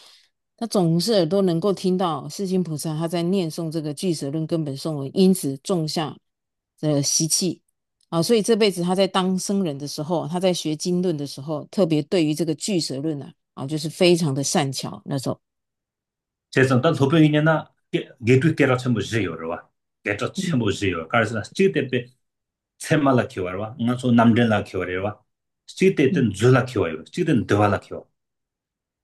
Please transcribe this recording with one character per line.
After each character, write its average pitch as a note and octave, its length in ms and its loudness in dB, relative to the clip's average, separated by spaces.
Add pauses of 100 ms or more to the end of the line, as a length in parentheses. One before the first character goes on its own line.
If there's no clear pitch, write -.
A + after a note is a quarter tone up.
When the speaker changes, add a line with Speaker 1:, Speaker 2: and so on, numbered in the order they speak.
(580)
Speaker 1:
他 A#3 100 -8
总 E3+ 320 2
是 G3+ 140 0
耳 F#3+ 120 4
朵 F#3+ 160 2
能 F3 180 2
够 G3 140 0
听 F#3 240 0
到 D3+ 320 -4
世 G3+ 160 -8
亲 F#3 160 0
菩 E3 160 -4
萨 D#3 180 -6
他 D#3+ 120 -4
在 E3+ 160 -2
念 F3+ 260 -2
诵 E3 220 -6
这 D#3+ 100 -4
个 D3+ 100 -6
俱 F3 220 -2
舍 D3 160 -6
论 D#3+ 160 -4
根 D#3+ 180 -2
本 C#3 140 -6
颂 D#3+ 200 -6
文， C3+ 180 -6
因 F#3+ 180 6
此 C#3 240 -4
种 E3 300 -2
下 D3+ 280 -4 (600)
这 D3+ 240 0
习 D#3+ 260 0
气。 - 360 -2 (460)
啊， E3 120 0
所 A#3 140 2
以 A3 60 4
这 A3+ 140 2
辈 G#3 140 2
子 F3 140 -4
他 F3+ 100 0
在 F#3+ 140 2
当 F#3 300 0
僧 G3 260 -2
人 D3+ 140 -2
的 C#3+ 100 -10
时 D3+ 160 -8
候， D3 240 -2
他 F3 120 -4
在 F#3 140 2
学 D#3 220 -4
经 F3+ 260 -2
论 F3+ 160 -2
的 C#3+ 80 -6
时 C3+ 160 -12
候， D3 300 -6
特 F#3+ 140 2
别 D#3 180 2
对 E3+ 200 0
于 D3+ 100 2
这 D#3 120 -2
个 D#3 100 -2
俱 F#3 240 -2
舍 D3 180 -6
论 D3 240 -6
啊， E3+ 100 -16 (240)
啊， C3 100 -10
就 C#3 120 -6
是 D3+ 120 -6
非 F3 260 4
常 E3 180 0
的 C#3 100 -2
善 C#3 280 0
巧， - 340 -10
那 C#3+ 120 -4
时 C#3 120 -6
候。 - 100 -6 (1120)
Speaker 2:
그 C3+ 120 4
래 - 20 6
서 B2+ 160 4
난 E3 140 2
소 C3+ 100 2
변 D#3+ 160 4
이 D3+ 80 6
년 D3+ 160 2
아, D#3 240 0 (220)
게-, - 180 -6 (160)
게 B2 160 6
도 D#3 160 2
깨 C#3 80 2
라 B2+ 80 4
첨 B2 240 0
부 G2 80 -2
지 G#2 160 -2
요, E2+ 160 -6
그 D#2+ 80 -12
러 E2 80 -6
와. - 160 -12 (320)
깨 G#2 160 -4
져 A#2+ 160 -6
첨 F3+ 240 -2
부 G#2 160 0
지 G2 160 -2
요. E2 160 -6
그 A#2 160 0
래 G#2+ 80 0
서 A2+ 80 -6
나 G#2 160 -8
찍 F#3+ 160 2
을 - 80 -6
때 C3 80 -2
배-, B2 240 -4 (720)
세 - 160 0
말 C#3 160 2
라 A#2+ 160 2
키 - 80 -12
워 F2+ 160 -6
라. A2 240 -10
나 A#2 160 -2
저 B2+ 160 -4
남 A#2 240 6
전 A#2+ 160 4
라 G2+ 160 2
키 - 80 -20
워 F#2+ 80 -4
라. F#2 400 -6 (480)
찍 F#3+ 240 2
을 D3 160 4
때 - 0 -
Speaker 1:
음. B2+ 240 0
Speaker 2:
줄 G#2 160 4
라 B2+ 160 6
키 G#2 160 -4
워 E2+ 80 -2
요. D#2 240 -10
찍 E3+ 160 -2
을 A2 160 2
때 - 0 -
더 G#2 160 2
발 G#2 80 4
라 G2 80 0
키 - 160 -10
워. D#2+ 160 -14 (960)